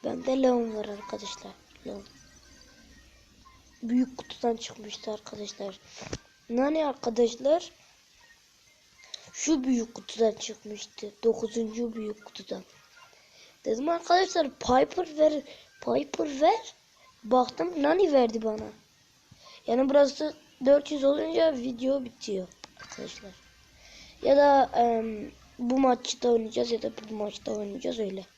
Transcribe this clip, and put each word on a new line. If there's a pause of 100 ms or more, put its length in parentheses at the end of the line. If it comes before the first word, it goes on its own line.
bende
Leon
var
arkadaşlar. (340)
Leon. (1800)
Büyük
kutudan
çıkmıştı
arkadaşlar. (680)
Nani
arkadaşlar? (1600)
Şu
büyük
kutudan
çıkmıştı. (120)
Dokuzuncu
büyük
kutudan. (1040)
Dedim
arkadaşlar
Piper
ver, (420)
Piper
ver. (500)
Baktım
Nani
verdi
bana. (1000)
Yani
burası (280)
dört
yüz
olunca
video
bitiyor (340)
arkadaşlar. (880)
Ya
da,
em, (260)
bu
maçta
oynayacağız
ya
da (200)
bu
maçta
oynayacağız
öyle. (100)